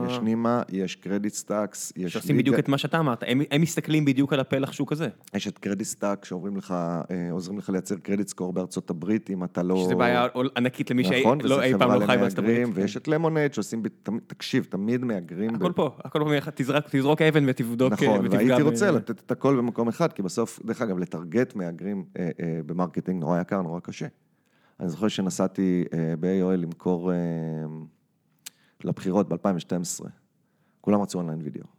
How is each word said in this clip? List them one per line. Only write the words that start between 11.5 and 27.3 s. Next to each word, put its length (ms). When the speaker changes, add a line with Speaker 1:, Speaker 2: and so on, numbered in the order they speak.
Speaker 1:
וזה 80
Speaker 2:
אי 100
פעם 80
Speaker 1:
חברה 180
Speaker 2:
לא 80
חי 100
בארצות 220
Speaker 1:
למהגרים, 240
Speaker 2:
הברית, 140
כן. 60
Speaker 1:
ויש 140
את 120
למונייד, 460
שעושים 280
ב-, 60
תמ-, 240
תקשיב, 440
תמיד 340
מהגרים 500
Speaker 2:
הכל 160
Speaker 1:
ב- 40
Speaker 2:
פה, 160
הכל 140
פה, 60
מייח-, 300
תזרק, 360
תזרוק 320
אבן 260
ותבדוק, 440
אה, 40
Speaker 1:
נכון, 200
Speaker 2:
ותפגע 100
Speaker 1:
והייתי 260
Speaker 2:
ב- 40
Speaker 1:
רוצה 240
לתת 300
את 100
הכל 260
במקום 320
אחד, 240
כי 100
בסוף, 420
דרך 180
אגב, 160
לטרגט 580
מהגרים, 480
אה, 120
אה, 260
במרקטינג 540
נורא 200
יקר, 220
נורא 180
קשה. 260
אני 80
זוכר 200
שנסעתי, 840
אה, 280
ב-A 60
O 140
L 20
למכור, 520
אה, 40